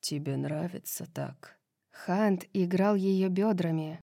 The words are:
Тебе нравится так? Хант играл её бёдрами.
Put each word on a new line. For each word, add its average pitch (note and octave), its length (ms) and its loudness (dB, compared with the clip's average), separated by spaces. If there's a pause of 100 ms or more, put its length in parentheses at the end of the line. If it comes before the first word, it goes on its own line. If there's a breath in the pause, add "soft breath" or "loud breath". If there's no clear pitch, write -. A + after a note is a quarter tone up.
Тебе C#3+ 360 -4
нравится D3+ 760 -4
так? - 460 -10 (320)
Хант G3 640 0
играл F#3+ 420 2
её F#3+ 340 2
бёдрами. F3 720 0 (120)